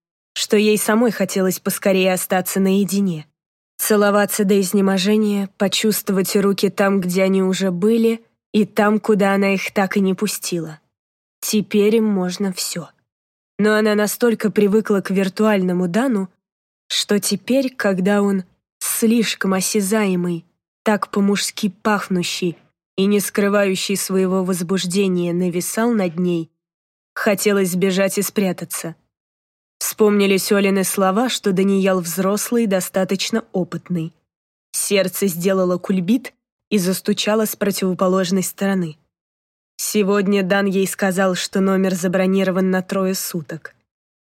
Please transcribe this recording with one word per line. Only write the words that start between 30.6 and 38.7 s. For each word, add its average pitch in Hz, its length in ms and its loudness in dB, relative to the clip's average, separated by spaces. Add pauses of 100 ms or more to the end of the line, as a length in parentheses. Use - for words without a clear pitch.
слова, 196 440 0
что 208 240 -2
Даниял 190 480 2
взрослый 190 640 -2
и - 20 -2
достаточно 190 840 -2
опытный. 170 640 -6 (580)
Сердце 190 540 0
сделало 180 520 0
кульбит 185 560 -2 (360)
и 214 80 2
застучало 208 680 -2
с - 100 -8
противоположной 190 840 0
стороны. 185 560 -4 (800)